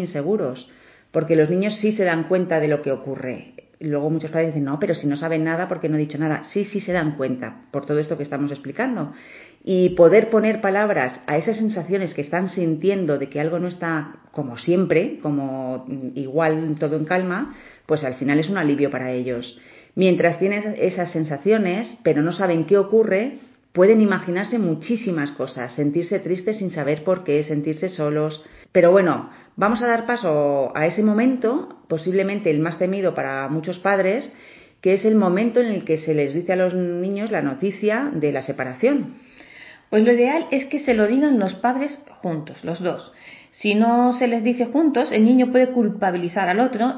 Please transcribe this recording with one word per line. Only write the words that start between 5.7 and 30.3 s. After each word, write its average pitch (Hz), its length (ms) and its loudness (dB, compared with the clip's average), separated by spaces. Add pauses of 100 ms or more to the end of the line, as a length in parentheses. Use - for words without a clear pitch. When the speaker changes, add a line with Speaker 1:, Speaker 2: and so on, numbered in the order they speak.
Speaker 1:
qué 160 80 -2
no 156 80 0
he 151 40 2
dicho 147 180 -4
nada?". 156 260 -2
Sí, 202 200 -4
sí 208 160 -6
se 185 120 -6
dan 156 240 -2
cuenta, 127 540 -6
por 139 160 -6
todo 151 140 0
esto 151 160 -4
que 143 60 -10
estamos 143 280 -4
explicando. 160 640 -6 (520)
Y 180 260 4
poder 180 380 6
poner 220 320 0
palabras 190 680 0
a 147 80 0
esas 208 200 -2
sensaciones 190 580 -4
que - 60 -4
están 175 280 -4
sintiendo 170 680 0
de 139 100 -6
que 147 120 -6
algo 160 200 -2
no 180 80 -2
está 165 480 -6 (160)
como 127 240 -8
siempre, 180 640 0
como, 131 640 -4
mm, 131 300 -10
igual 156 640 -2
todo 156 160 -2
en 156 80 -4
calma, 185 500 -2 (320)
pues 151 160 0
al 131 120 -4
final 143 260 2
es 160 100 -2
un 196 80 -2
alivio 143 320 0
para 127 220 -6
ellos. 123 480 -6 (340)
Mientras 170 460 2
tienen 208 380 -2
esas 180 340 -2
sensaciones, 185 880 -2
pero 147 200 2
no 170 100 0
saben 175 320 0
qué 180 120 4
ocurre, 214 640 2 (340)
pueden 208 280 6
imaginarse 196 580 0
muchísimas 170 720 -2
cosas, 127 440 -8
sentirse 160 440 -2
tristes 185 400 -4
sin 190 120 -4
saber 151 340 -2
por 180 180 0
qué, 151 220 0
sentirse 151 440 -4
solos. 151 560 -4 (280)
Pero 170 180 8
bueno, 175 400 4 (240)
vamos 220 260 0
a 240 60 0
dar 226 200 2
paso 147 680 0